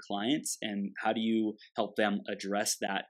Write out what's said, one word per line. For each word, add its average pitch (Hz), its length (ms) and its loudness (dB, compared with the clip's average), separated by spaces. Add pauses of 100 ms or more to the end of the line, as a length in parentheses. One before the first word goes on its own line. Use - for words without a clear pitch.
clients, 107 560 0
and 101 280 -2 (120)
how 110 100 2
do 113 80 0
you 110 340 2 (200)
help 104 200 -2
them 101 320 2
address 98 540 0
that 98 280 -2